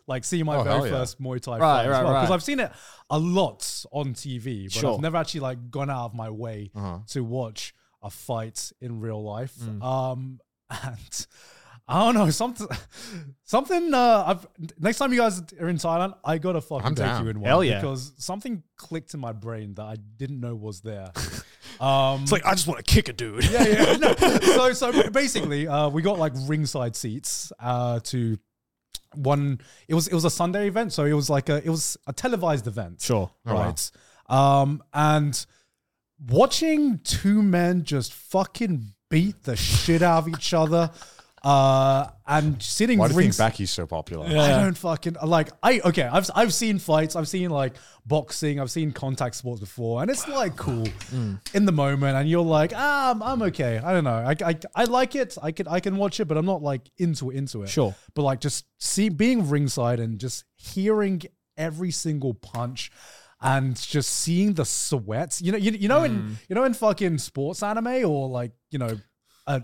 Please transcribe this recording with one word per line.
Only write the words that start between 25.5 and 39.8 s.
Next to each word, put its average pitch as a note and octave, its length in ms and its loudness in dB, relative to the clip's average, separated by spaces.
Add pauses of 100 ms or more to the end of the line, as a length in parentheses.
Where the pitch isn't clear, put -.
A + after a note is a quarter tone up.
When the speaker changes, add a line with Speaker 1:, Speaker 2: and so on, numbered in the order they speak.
Speaker 1:
uh, D3 200 2
we D3+ 140 0
got, F#3+ 160 0
like, D#3 140 0 (160)
ringside C#3+ 480 -2
seats, - 640 -8
uh, B2 400 -2
to A2+ 360 -4 (800)
one, C#3+ 460 0 (260)
it D#3+ 80 -2
was, E3 140 2
it F#3 60 -4
was D#3+ 100 2
a E3+ 60 4
Sunday F3+ 360 0
event, G#3 260 -2
so D3+ 120 0
it D3 80 2
was D3 180 0
like C#3 180 0
a, D3 160 2
it E3 60 -2
was D#3+ 260 -2 (120)
a C#3+ 40 -6
televised E3+ 540 0
event. F#2 340 -8
Speaker 3:
Sure. G#2 300 0 (160)
Speaker 2:
Oh, A2+ 80 -2
wow. G#2+ 120 2
Speaker 1:
Right. - 240 -4 (380)
Um, C#3 540 4 (100)
and D3+ 540 2 (720)
watching C4+ 840 2
two G#3 380 2
men F3+ 420 2
just C3+ 280 -4
fucking F3+ 800 -4 (180)
beat F3 340 0
the A#2+ 120 -4
shit - 460 2